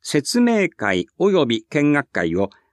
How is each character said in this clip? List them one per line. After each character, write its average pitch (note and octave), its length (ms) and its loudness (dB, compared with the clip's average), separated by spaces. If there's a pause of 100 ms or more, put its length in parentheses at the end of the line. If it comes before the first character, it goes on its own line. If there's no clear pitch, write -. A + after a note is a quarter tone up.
説 D3+ 400 -2
明 A3+ 280 2
会 F#2+ 380 -2 (120)
及 F3+ 280 2
び A2+ 220 -2
見 D3 240 0
学 C#3+ 180 -2
会 E2+ 260 -2
を G2 140 -2 (220)